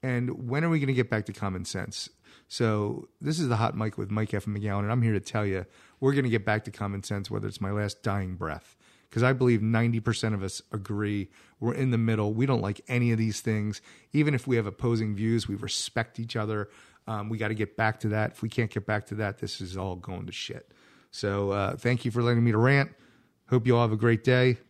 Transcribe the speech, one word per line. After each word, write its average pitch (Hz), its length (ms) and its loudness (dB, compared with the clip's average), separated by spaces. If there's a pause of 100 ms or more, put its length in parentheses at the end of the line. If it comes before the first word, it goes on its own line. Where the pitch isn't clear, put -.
And 123 460 -2
when 143 160 0
are 170 40 2
we 160 120 4
gonna 135 120 0
get 123 160 2
back 107 180 0
to 101 60 -10
common 92 320 -4
sense? - 460 -8 (380)
So 107 600 0 (120)
this 156 180 -2
is 151 100 0
the 120 80 2
Hot 113 200 0
Mic 110 200 -4
with 101 140 -6
Mike 107 240 -2
F. 101 100 -2
McGowan, 104 360 -4
and 104 120 -2
I'm 123 100 2
here 113 120 4
to 98 60 2
tell 107 260 -4
you, 95 180 -2 (360)
we're 135 120 4
gonna 139 160 2
get 110 160 0
back 110 200 0
to 107 60 -10
common 101 320 -6
sense, 101 280 -6
whether 104 180 -4
it's 101 120 -10
my 98 100 -2
last 104 320 -2
dying 98 340 -4
breath. 80 400 -8 (340)
'Cause 113 120 0
I 127 100 4
believe 123 300 4
ninety 117 380 2
percent 110 340 -2
of 98 80 -4
us 95 180 -8 (120)
agree. 101 580 -4 (300)
We're 120 140 -2
in 131 180 0
the 117 60 2
middle. 110 360 2
We 123 120 2
don't 127 140 2
like 196 280 -2
any 120 240 2
of 110 60 2
these 110 220 0
things. 107 400 -2 (320)
Even 147 220 2
if 123 140 -2
we 123 80 4
have 110 100 2
opposing 110 480 0
views, 113 320 0
we 101 80 -4
respect - 640 -6
each 117 160 -8
other. 107 340 -4 (380)
Um, 107 220 -6
we 110 100 -4
gotta 110 160 -2
get 107 220 -4
back 110 240 0
to 113 80 0
that. 107 240 0
If - 100 -10
we 117 60 -4
can't 110 240 0
get 98 140 -4
back 107 200 -2
to - 100 -8
that, 104 220 -4
this - 220 -8
is 92 160 -8
all 95 180 -4
going 90 320 -10
to - 60 -10
shit. - 400 -12 (400)
So, 101 400 0
uh, 98 240 0
thank 120 280 0
you 123 60 0
for 117 140 0
letting 120 180 4
me 117 80 4
to 107 80 4
rant. 139 320 4 (600)
Hope 123 180 4
you 120 80 6
all 120 60 6
have 110 100 4
a 110 40 0
great 113 280 4
day. 127 340 6 (120)